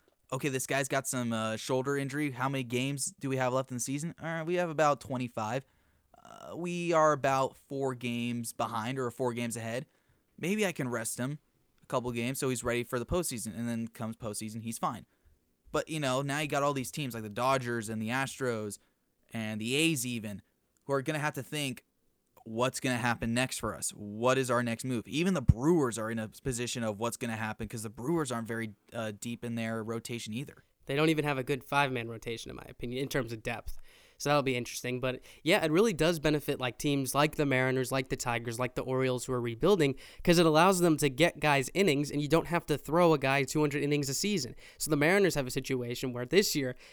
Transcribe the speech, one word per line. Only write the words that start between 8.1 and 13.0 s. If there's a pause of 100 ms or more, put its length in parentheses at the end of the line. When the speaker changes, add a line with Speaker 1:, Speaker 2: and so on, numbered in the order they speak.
Speaker 1:
behind
or
four
games
ahead. (500)
Maybe
I
can
rest
him (440)
a
couple
games
so
he's
ready
for
the